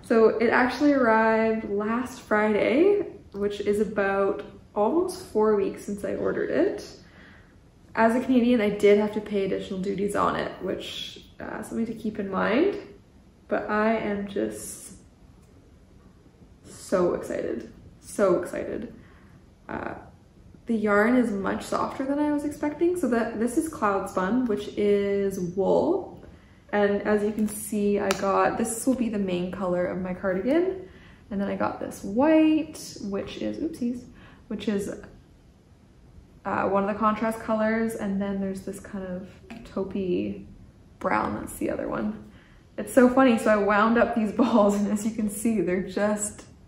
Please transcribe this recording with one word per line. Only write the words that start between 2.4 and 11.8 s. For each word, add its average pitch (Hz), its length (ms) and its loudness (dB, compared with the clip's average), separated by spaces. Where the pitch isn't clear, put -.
which 202 280 -4
is 208 200 0
about 196 640 0
almost 294 520 0
four 214 300 2
weeks 190 280 -2
since 202 200 -8
I 202 100 -4
ordered - 360 -2
it. 403 380 0
As 226 200 4
a 254 60 2
Canadian, 247 400 4
I 208 100 2
did 202 280 6
have 208 160 0
to 214 60 -2
pay 202 260 -2
additional 190 340 -4
duties 196 340 -2
on 85 220 0
it, - 160 -4
which, - 640 -8
uh, - 220 -10
something 226 240 -4